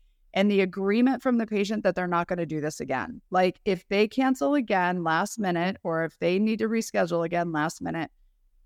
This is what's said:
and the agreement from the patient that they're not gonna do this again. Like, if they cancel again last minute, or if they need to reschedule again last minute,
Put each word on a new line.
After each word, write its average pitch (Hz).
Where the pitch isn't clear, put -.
and 196
the 196
agreement 202
from 247
the 220
patient 208
that 185
they're 180
not 175
gonna 175
do 156
this 151
again. 127
Like, 185
if 185
they 208
cancel 262
again 180
last 165
minute, 185
or 165
if 156
they 180
need 220
to 220
reschedule 190
again 170
last 156
minute, 165